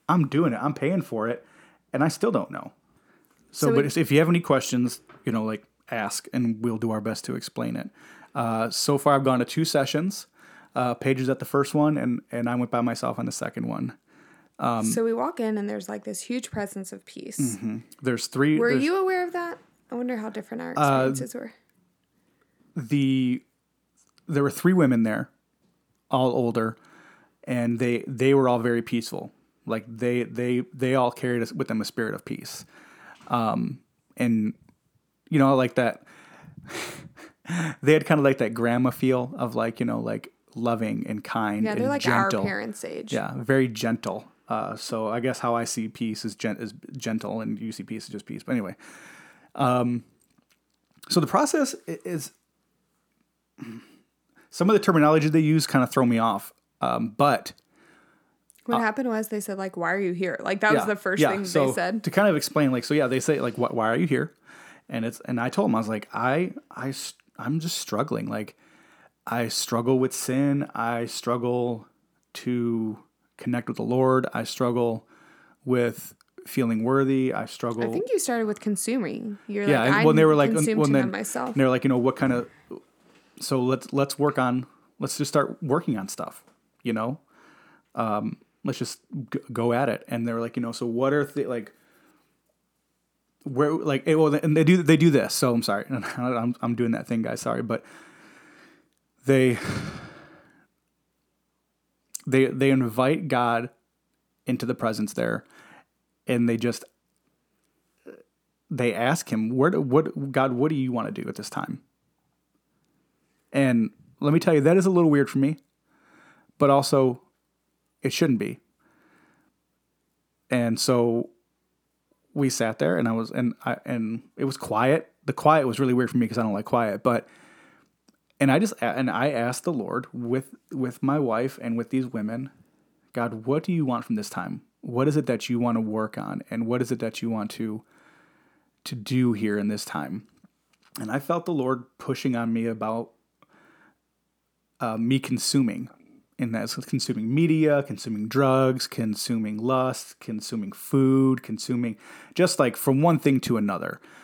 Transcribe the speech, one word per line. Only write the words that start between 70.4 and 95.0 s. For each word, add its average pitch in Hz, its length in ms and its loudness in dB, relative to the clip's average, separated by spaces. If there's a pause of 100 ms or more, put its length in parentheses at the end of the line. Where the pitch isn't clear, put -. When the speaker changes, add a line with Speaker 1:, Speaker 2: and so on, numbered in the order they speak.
Speaker 1:
I 117 300 -2
struggle 120 840 -2 (460)
to 117 680 -2 (380)
connect 120 320 -4
with 117 80 -8
the 113 60 -4
Lord. 127 500 4
I 113 100 -4
struggle 120 640 -2 (560)
with 123 500 -2 (340)
feeling 113 360 0
worthy. 131 500 2
I 104 120 -4
struggle. 117 380 -6
Speaker 2:
I 113 40 -2
think 381 240 -4
you 403 80 0
started 233 280 -2
with 208 120 -6
consuming. 208 800 -4 (100)
You're 208 200 -4
Speaker 1:
Yeah, 135 160 4
Speaker 2:
like, 131 100 4
Speaker 1:
and - 120 4
when 151 100 8
they 160 80 8
Speaker 2:
"I - 20 8
Speaker 1:
were 156 100 6
like, 143 160 4
Speaker 2:
consume 156 280 2
Speaker 1:
when 151 100 4
Speaker 2:
too 139 40 4
much 135 100 6
Speaker 1:
then 113 80 -2
Speaker 2:
myself." 110 440 -6
Speaker 1:
they're 135 140 4
like, 127 140 2
you 135 60 2
know, 127 80 4
"What 127 180 2
kind 131 180 0
of, 120 160 -4 (880)
so 131 220 -2
let's, 127 320 0
let's 139 260 0
work 143 200 2
on, 127 260 0 (340)
let's - 180 -6
just 143 120 -2
start - 340 0
working 143 340 0
on 98 100 -6
stuff, - 360 -10 (400)
you 117 100 -4
know? 117 260 -4 (760)
Um, 107 420 -2 (260)
let's 135 160 -4
just - 220 -8 (300)
g-, - 80 -4 (120)
go 120 220 0
at 127 160 2
it." - 180 -4
And 117 200 -4
they 117 60 -4
were 117 80 -4
like, 113 140 -8
you 123 60 -4
know, 117 100 -4
"So 123 140 -6
what 127 280 0
are 147 120 2
th-, 143 220 -4
like, 117 260 -8 (1700)
where, 147 300 0
like," 147 340 0
eh, 156 80 4
well, 156 180 6
and 151 240 2
they 160 60 6
do, 170 200 6
they 156 140 8
do 165 140 6